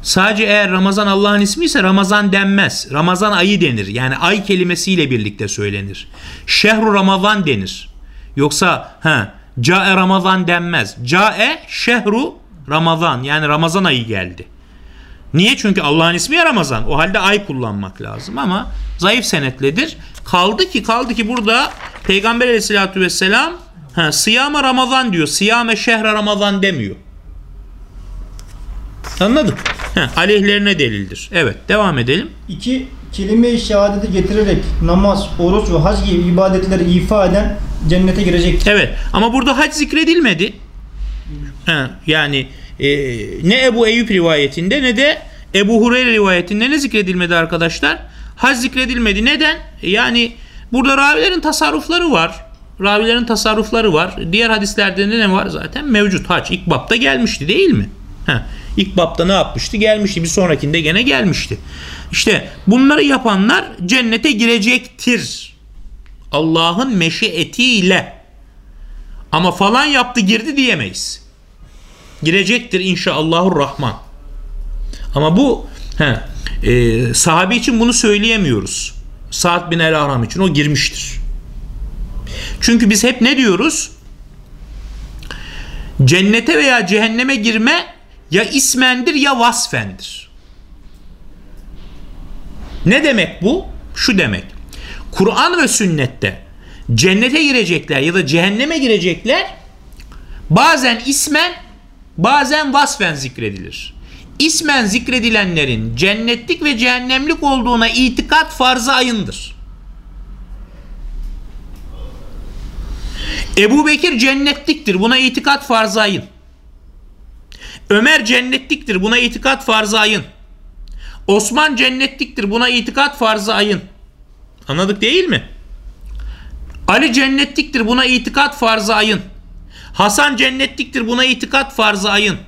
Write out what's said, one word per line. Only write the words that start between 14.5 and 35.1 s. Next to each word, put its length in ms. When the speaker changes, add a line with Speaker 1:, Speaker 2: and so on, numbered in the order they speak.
Speaker 1:
Niye? 220
Çünkü 240
Allah'ın 340
ismi 220
ya 80
Ramazan. 460
O 80
halde 200
ay 280
kullanmak 560
lazım 360
ama 320
zayıf 260
senetledir. 720
Kaldı 460
ki, 120
kaldı 320
ki 140
burada 440
Peygamber 400
aleyhissalatü 540
vesselam, 520
ha, 180
sıyama 500
Ramazan 500
diyor. 140
Sıyame 500
şehre 360
Ramazan 500
demiyor. 340
Anladık. 380
Ha, 220
aleyhlerine 640
delildir. 540
Evet, 240
devam 300
edelim. 320
Speaker 2:
İki, 400
kelime-i 480
şehadeti 520
getirerek 520
namaz, 460